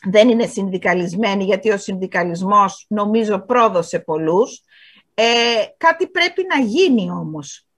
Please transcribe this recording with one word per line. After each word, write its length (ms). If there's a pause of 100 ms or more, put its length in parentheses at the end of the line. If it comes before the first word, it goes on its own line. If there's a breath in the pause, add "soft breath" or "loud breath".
δεν 240
είναι 180
συνδικαλισμένοι, 960
γιατί 260
ο 80
συνδικαλισμός, 1120
νομίζω, 520
πρόδωσε 580
πολλούς. 640 (520 soft breath)
Ε, 100 (520)
κάτι 320
πρέπει 400
να 160
γίνει 460
όμως 560 (120)